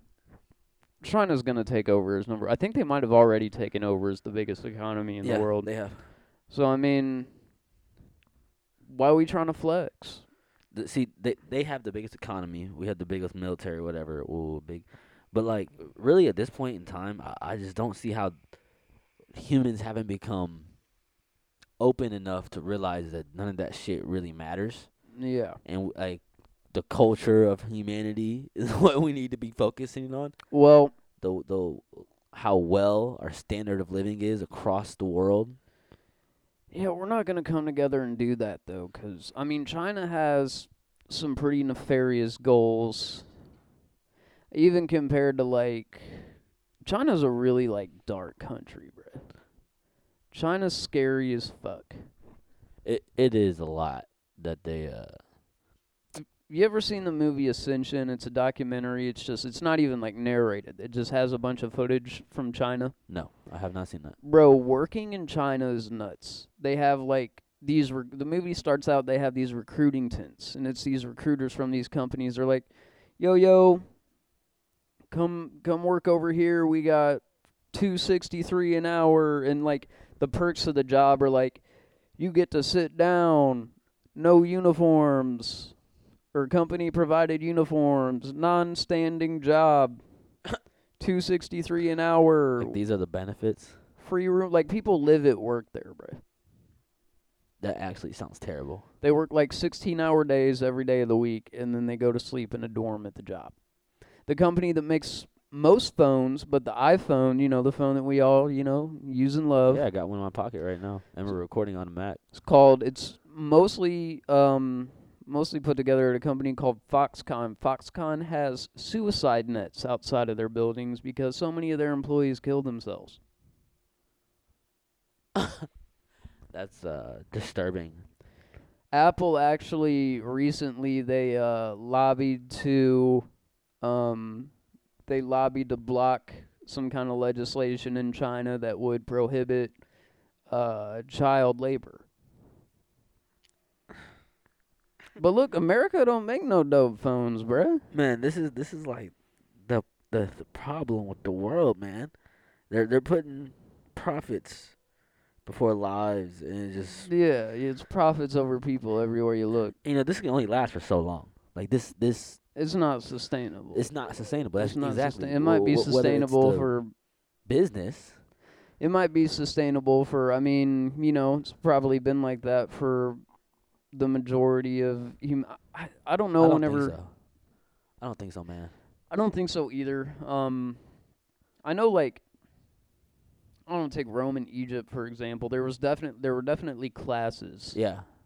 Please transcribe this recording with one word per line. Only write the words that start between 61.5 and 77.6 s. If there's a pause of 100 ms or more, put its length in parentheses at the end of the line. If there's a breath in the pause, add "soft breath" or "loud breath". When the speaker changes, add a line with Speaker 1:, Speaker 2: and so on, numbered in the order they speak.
Speaker 1:
of
footage
from
China. (160)
Speaker 2:
No, (200)
I
have
not
seen
that.
Speaker 1:
Bro,
working
in
China
is
nuts. (120)
They
have,
like, (220)
these,
re-,
the
movie
starts
out,
they
have
these
recruiting
tents,
and
it's
these
recruiters
from
these
companies.
They're
like, (520 soft breath)
"Yo,
yo, (1300)
come, (120)
come
work
over
here.
We
got (520)